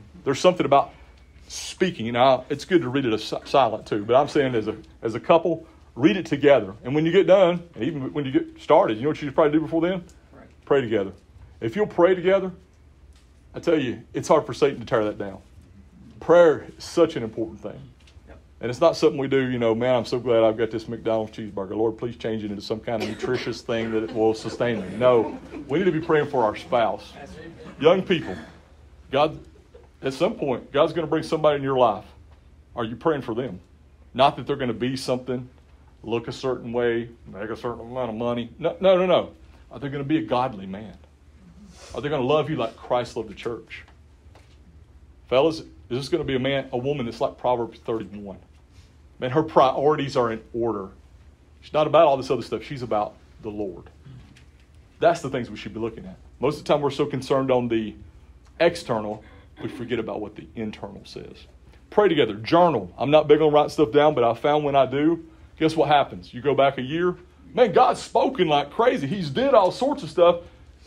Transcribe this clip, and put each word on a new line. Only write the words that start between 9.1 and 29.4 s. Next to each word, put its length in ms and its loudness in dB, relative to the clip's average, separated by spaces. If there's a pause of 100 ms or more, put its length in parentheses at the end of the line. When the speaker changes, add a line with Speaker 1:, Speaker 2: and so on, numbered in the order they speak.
Speaker 1:
what 120 -6
you 60 -6
should 60 -8
probably 180 4
do 80 4
before 220 -2
then? 200 -2 (300)
Speaker 2:
Right. 160 -20 (160)
Speaker 1:
Pray 160 4
together. 320 -2 (460)
If 160 -6
you'll 120 0
pray 280 4
together, 380 0 (1040)
I 60 -12
tell 180 2
you, 240 -4 (100)
it's 160 -6
hard 160 4
for 80 -8
Satan 280 0
to 40 -12
tear 200 0
that 120 -4
down. 220 -10 (840)
Prayer 460 6 (100)
is 80 -18
such 320 0
an 60 -6
important 380 -8
thing. 200 -14 (480)
Speaker 2:
Yep. 100 -20 (220)
Speaker 1:
And 100 -6
it's 100 -10
not 160 4
something 220 2
we 100 -4
do, 200 2
you 100 -2
know, 160 2
"Man, 200 0
I'm 100 0
so 140 -4
glad 240 2
I've 160 2
got 120 -2
this 160 -8
McDonald's 460 -4
cheeseburger. 380 -10
Lord, 260 -2
please 200 -8
change 280 -6
it 60 -8
into 120 -8
some 180 -8
kind 220 -6
of 60 -4
nutritious 540 -6
thing 300 -4
that 100 0
it 120 -8
will 200 2
sustain 460 -4
me." 180 -10
No, 400 4 (280)
we 120 -2
need 80 -2
to 60 2
be 80 -4
praying 260 0
for 180 0
our 120 0
spouse. 540 -2 (720)
Young 220 6
people, 340 -4 (720)
God, 280 0 (640)